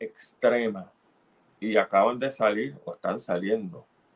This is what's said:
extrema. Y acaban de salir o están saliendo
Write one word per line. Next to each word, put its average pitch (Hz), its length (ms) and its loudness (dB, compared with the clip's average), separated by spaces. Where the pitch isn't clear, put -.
extrema. 113 920 -2
Y 107 160 0
acaban 104 420 4
de 135 100 -2
salir 110 540 -2
o - 80 -10
están 95 300 -6
saliendo 98 640 -4